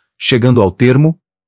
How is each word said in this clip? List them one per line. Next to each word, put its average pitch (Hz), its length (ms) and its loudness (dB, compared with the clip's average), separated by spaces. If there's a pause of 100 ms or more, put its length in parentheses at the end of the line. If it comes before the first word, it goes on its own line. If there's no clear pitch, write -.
(180)
Chegando 123 440 0
ao 95 100 0
termo, 139 460 0 (300)